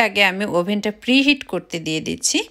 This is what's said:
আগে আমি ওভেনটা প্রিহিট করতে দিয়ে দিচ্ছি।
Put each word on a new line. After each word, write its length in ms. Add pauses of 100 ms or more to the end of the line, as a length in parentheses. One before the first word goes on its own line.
আগে 180
আমি 200
ওভেনটা 460
প্রিহিট 540
করতে 340
দিয়ে 220
দিচ্ছি। 380 (120)